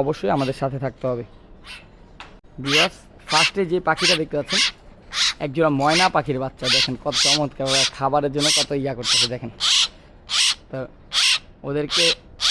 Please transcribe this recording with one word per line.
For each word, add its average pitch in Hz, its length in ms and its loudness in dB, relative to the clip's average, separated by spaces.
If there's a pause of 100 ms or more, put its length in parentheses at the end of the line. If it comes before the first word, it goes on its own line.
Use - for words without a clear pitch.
অবশ্যই 156 340 -2
আমাদের 135 240 -2
সাথে 139 240 -4
থাকতে 131 260 -6
হবে 120 140 -4 (1400)
ভিউয়ার্স। 151 340 2 (340)
ফার্স্টে 160 320 2 (100)
যে 180 60 0 (100)
পাখিটা 170 320 2
দেখতে 151 180 -4
পাচ্ছেন, 190 220 -2 (840)
একজোড়া 151 260 2 (100)
ময়না 165 340 4
পাখির 143 300 0
বাচ্চা। 127 220 -8 (100)
দেখেন - 180 0 (100)
কত 135 200 -2
চমৎকার, 143 460 0
ওরা 135 120 2 (160)
খাবারের 139 360 2
জন্য 147 140 2 (100)
কত 143 120 -2 (120)
ইয়া 139 160 -4
করতেছে - 360 0
দেখেন। 113 180 -8 (1200)
তো 135 80 -8 (880)
ওদেরকে 147 360 0 (460)